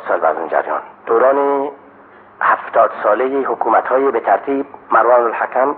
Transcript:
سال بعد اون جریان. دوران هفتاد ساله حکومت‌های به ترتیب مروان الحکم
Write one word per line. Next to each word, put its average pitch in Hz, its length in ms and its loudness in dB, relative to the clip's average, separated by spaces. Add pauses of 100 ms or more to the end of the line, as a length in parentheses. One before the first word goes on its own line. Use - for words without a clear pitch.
سال 92 120 0
بعد 80 160 0
اون 82 120 -8
جریان. - 320 -2 (260)
دوران 139 640 2 (720)
هفتاد - 500 0 (120)
ساله 127 440 0
حکومت‌های 117 640 0
به 117 100 0
ترتیب 139 460 0 (240)
مروان 117 340 4
الحکم 123 540 -2